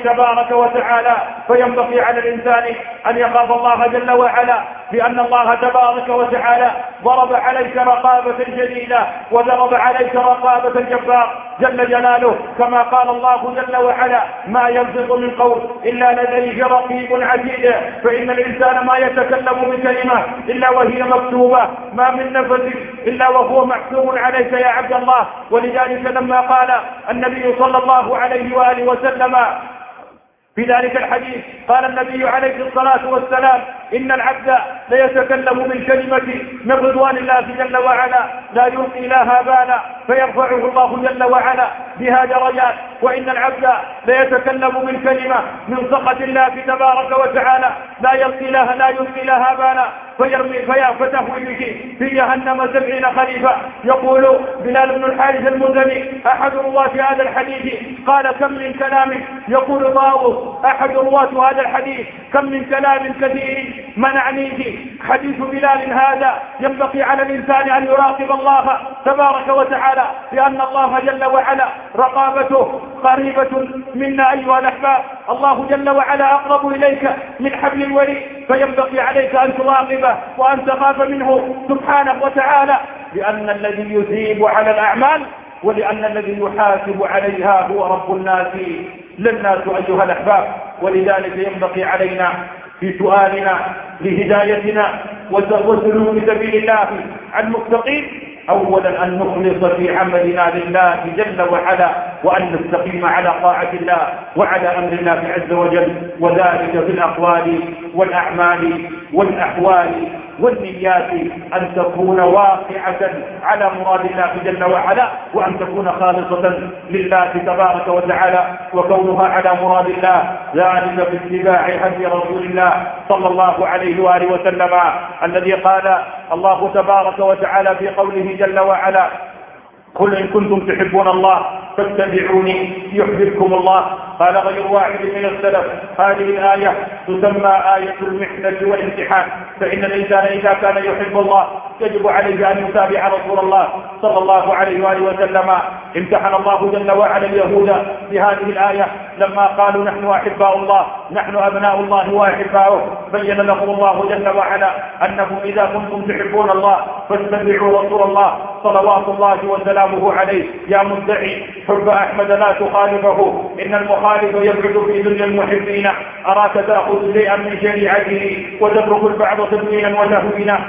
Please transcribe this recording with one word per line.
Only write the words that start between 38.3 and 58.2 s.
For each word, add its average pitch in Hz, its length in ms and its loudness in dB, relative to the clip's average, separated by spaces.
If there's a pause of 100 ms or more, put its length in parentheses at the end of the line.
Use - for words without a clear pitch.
لا 247 120 4
يلقي 254 400 -4
لها 247 360 4
بالا 254 380 2 (260)
فيرفعه 254 640 0
الله 254 280 2 (120)
جل 254 160 -2
وعلا 254 420 2 (340)
بها 254 240 2
درجات، 254 500 0 (280)
وإن 262 260 0
العبد 262 400 0 (380)
ليتكلم 262 640 2
بالكلمة 262 640 -2 (320)
من 254 100 -4 (120)
سخط 262 300 0
الله 262 280 2 (180)
تبارك 262 520 2
وتعالى 262 520 2 (300)
لا 262 140 4
يلقي 262 360 -2
لها، 254 260 2
لا 262 120 4
يلقي 262 360 -4
لها 254 300 4
بالا 262 300 2 (320)
فيرمي 262 420 0
فيا 254 320 2 (100)
فتهوي 262 440 -2
به 254 360 -8 (180)
في 262 100 -2
جهنم 262 680 0
سبعين 262 300 0
خريفا". 254 520 0 (280)
يقول 262 540 4 (260)
بلال 262 340 2
بن 262 60 -2
الحارث 262 440 0
المزني 262 800 0
أحد 269 280 2
رواة 269 360 0 (200)
هذا 269 120 0
الحديث، 262 520 -4 (320)
قال: 269 240 4 (100)